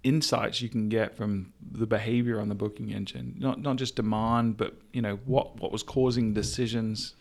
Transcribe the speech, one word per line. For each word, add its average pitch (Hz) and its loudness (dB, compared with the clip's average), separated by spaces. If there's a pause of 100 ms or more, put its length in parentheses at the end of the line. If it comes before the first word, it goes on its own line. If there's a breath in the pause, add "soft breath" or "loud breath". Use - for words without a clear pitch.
insights 127 2
you 120 -2
can 110 0
get 110 0
from 101 -2 (220)
the 107 0
behavior 113 2
on 104 -2
the 104 -2
booking 107 -4
engine. 120 -6
Not, 131 -2
not 139 0
just 127 -4
demand, 113 2
but, - -2 (180)
you 123 -2
know, 104 0
what, 131 2
what - -4
was 110 -4
causing 123 2
decisions, 110 -2